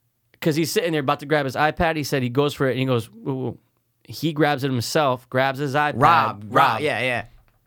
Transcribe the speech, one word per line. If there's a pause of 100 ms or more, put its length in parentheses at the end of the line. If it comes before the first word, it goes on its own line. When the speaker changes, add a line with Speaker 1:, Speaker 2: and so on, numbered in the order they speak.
(400)
Speaker 1:
'Cause
he's
sitting
there
about
to
grab
his
iPad.
He
said
he
goes
for
it,
and
he
goes,
"Whoa,
whoa." (460)
He
grabs
it
himself,
grabs
his
iPad.
Speaker 2:
Rob,
Rob,
Speaker 1:
Rob.
Speaker 2:
yeah,
yeah. (420)